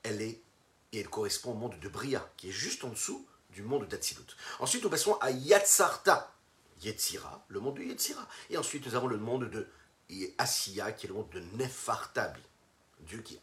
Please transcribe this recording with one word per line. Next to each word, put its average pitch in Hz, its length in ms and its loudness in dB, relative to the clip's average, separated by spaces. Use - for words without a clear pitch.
elle 107 180 0
est, 113 200 -6
et 107 80 -4
elle 95 80 -8
correspond 107 420 0
au 110 40 -2
monde 117 220 -4
de 98 120 -10
Bria, 123 360 -2
qui 92 100 -12
est 95 60 -6
juste - 320 -4
en 123 60 -4
dessous - 360 -4
du 101 120 -14
monde 113 280 0
d'Atsilut. - 340 -4
Ensuite, 240 220 2
nous 208 60 4
passons 208 260 4
à 135 160 2
Yatsarta, 180 1000 6
Yetzira, - 680 -4
le 98 100 -4
monde 135 160 -2
de 139 80 -8
Yetzira. - 420 -4
Et 170 80 0
ensuite, 143 280 -2
nous 120 100 -4
avons 127 120 2
le 113 100 0
monde 120 320 0
de 107 180 -6
Asiya, 101 540 0
qui - 120 -10
est - 40 -6
le 92 40 -6
monde 107 160 -4
de 92 100 -8
Nefartabi, - 840 -2
Dieu 85 180 -10
qui - 240 -14